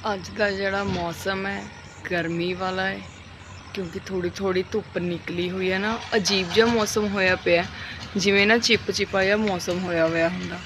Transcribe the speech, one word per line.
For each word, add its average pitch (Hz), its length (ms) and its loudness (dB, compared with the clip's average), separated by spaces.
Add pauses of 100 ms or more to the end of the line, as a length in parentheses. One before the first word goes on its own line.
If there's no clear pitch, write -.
ਅੱਜ 196 320 -4
ਦਾ 208 140 2
ਜਿਹੜਾ 196 320 -2
ਮੌਸਮ 190 640 -4
ਹੈ, 196 160 -6 (480)
ਗਰਮੀ 170 420 -2
ਵਾਲਾ 185 320 -2
ਹੈ, 196 140 -4 (760)
ਕਿਉਂਕਿ 185 320 -6
ਥੋੜ੍ਹੀ 180 300 -2
ਥੋੜ੍ਹੀ 190 360 0
ਧੁੱਪ 208 260 -4
ਨਿਕਲੀ 175 520 -2
ਹੋਈ 185 220 -2
ਹੈ 190 80 0
ਨਾ, 220 200 -2 (160)
ਅਜੀਬ 190 380 2
ਜਿਹਾ 220 120 8
ਮੌਸਮ 214 420 2
ਹੋਇਆ 190 280 4
ਪਿਆ, 175 300 4 (520)
ਜਿਵੇਂ 202 300 6
ਨਾ 226 100 8
ਚਿਪਚਿਪਾ 202 680 2
ਜਿਹਾ 202 140 4
ਮੌਸਮ 185 420 0
ਹੋਇਆ 170 280 2
ਹੋਇਆ 165 220 2
ਹੁੰਦਾ। 180 360 -6